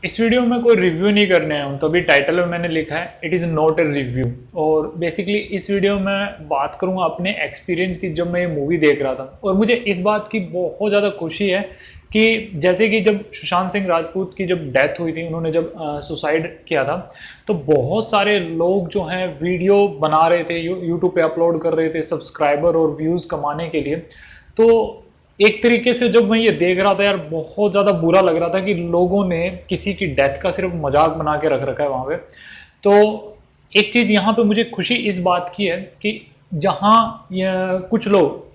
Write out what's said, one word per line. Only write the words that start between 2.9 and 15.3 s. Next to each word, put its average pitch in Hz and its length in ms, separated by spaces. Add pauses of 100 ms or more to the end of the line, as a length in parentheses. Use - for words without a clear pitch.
है, - 300
"It 160 80
is 170 100
not 160 280
a 160 140 (100)
review।" 127 340 (240)
और 156 420
basically 170 340
इस 202 400
वीडियो 196 280
में 196 280 (220)
बात 147 320
करूँगा 185 240
अपने 175 260 (140)
experience 175 540
की, 180 140
जब 175 200
मैं 175 80
ये 180 60
movie 156 300
देख 294 260
रहा 131 120
था। 135 300
और 190 100
मुझे 226 200
इस 208 260
बात 208 280
की 220 120
बहुत 175 480
ज़्यादा 202 220
खुशी 190 380
है 190 140 (500)
कि 220 420
जैसे 180 340
कि 214 120
जब 202 320
सुशांत 185 380
सिंह 196 160
राजपूत 175 520
की 190 80
जब 165 260
death 139 280
हुई 165 120
थी, 165 140
उन्होंने 165 260